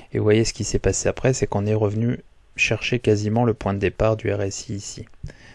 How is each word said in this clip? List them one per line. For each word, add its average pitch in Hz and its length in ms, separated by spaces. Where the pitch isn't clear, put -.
Et 113 60
vous 104 60
voyez, 107 200
ce - 80
qui 107 120
s'est - 160
passé - 280
après, 123 240
c'est 117 140
qu'on 101 180
est 107 100
revenu 110 500
chercher - 420
quasiment 107 460
le 120 100
point 98 180
de 98 60
départ 110 380
du 107 160
R 101 100
S - 260
I 110 60
ici. 101 300